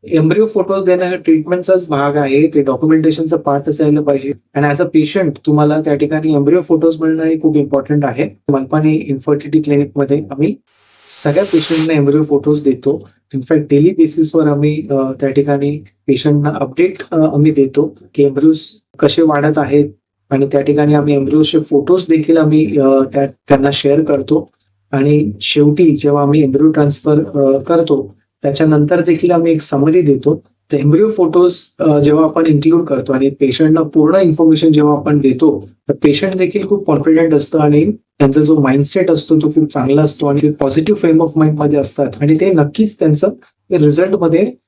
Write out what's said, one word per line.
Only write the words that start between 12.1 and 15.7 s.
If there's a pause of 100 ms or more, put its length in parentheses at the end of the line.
फोटोज
देतो. (240)
इनफॅक्ट
डेली
बेसिसवर
आम्ही,
अ,
त्या
ठिकाणी (240)